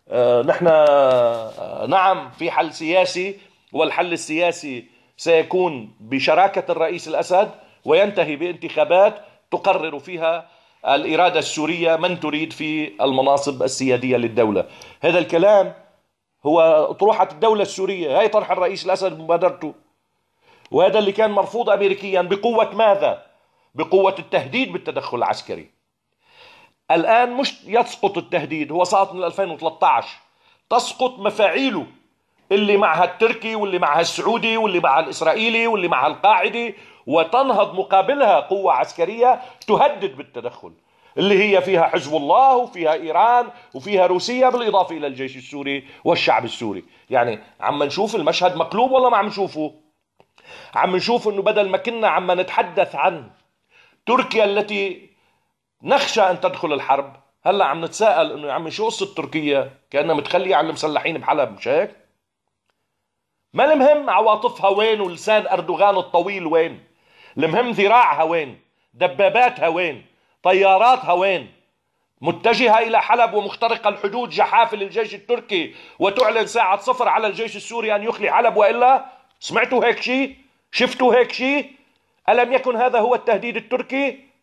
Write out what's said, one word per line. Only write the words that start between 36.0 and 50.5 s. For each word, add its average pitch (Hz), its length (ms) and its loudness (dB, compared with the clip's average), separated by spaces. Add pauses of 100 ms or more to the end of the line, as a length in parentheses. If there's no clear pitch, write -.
القاعدة، 214 640 0 (340)
وتنهض 190 720 0
مقابلها 190 600 2
قوة 190 340 -2
عسكرية 220 680 0 (260)
تهدد 196 500 0
بالتدخل، 117 560 -14 (440)
اللي 196 260 4
هي 202 180 4
فيها 180 220 2
حزب 151 320 -2
الله 214 400 4
وفيها 180 380 -2
إيران 196 540 2 (260)
وفيها 185 340 2
روسيا، 240 420 2
بالإضافة 202 480 0
إلى 147 100 -6
الجيش 131 300 -8
السوري 139 500 -8 (160)
والشعب 120 420 2
السوري. 104 380 -8 (260)
يعني 120 300 0 (200)
عم 143 240 -2
نشوف 190 320 -4
المشهد 175 400 0
مقلوب 214 360 -2
ولا 254 180 4
ما 233 80 2
عم 202 80 0
نشوفه؟ 180 480 -6 (1040)